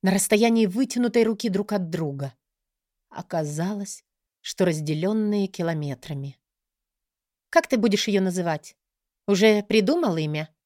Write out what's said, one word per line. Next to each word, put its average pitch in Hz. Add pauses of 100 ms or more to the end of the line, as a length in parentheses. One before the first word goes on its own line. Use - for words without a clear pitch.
на 190
расстоянии 220
вытянутой 240
руки 220
друг 202
от 180
друга. 139 (760)
Оказалось, 170 (360)
что -
разделенные 185
километрами. 143 (1120)
"Как 320
ты 262
будешь 208
ее 202
называть? 175 (500)
Уже 208
придумал 226
имя? 151 (100)